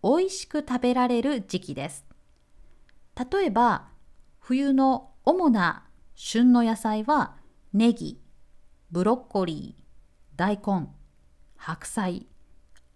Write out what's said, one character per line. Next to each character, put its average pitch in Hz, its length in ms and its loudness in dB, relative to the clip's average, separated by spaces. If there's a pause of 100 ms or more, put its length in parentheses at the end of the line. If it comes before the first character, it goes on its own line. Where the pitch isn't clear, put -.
美 320 220 2
味 381 40 -6
し - 160 -12
く - 120 -6 (100)
食 247 120 -2
べ 247 120 2
ら 247 160 2
れ 233 140 0
る 262 180 -2
時 185 220 -6
期 143 120 -12
で 135 140 -8
す。 - 160 -18 (1300)
例 392 140 0
え 254 40 0
ば、 220 380 2 (500)
冬 269 360 0
の 269 400 0 (100)
主 349 240 2
な 185 380 0 (280)
旬 247 380 2
の 240 100 6
野 226 140 0
菜 214 280 -4
は 294 320 0 (360)
ネ 226 220 4
ギ、 - 260 -12 (680)
ブ 175 120 -2
ロ 220 120 2
ッ - 180 -6
コ 190 140 0
リ 156 320 -10
ー、 - 580 -20
大 202 220 -2
根、 196 300 -2 (680)
白 - 320 -12
菜、 185 380 -6 (680)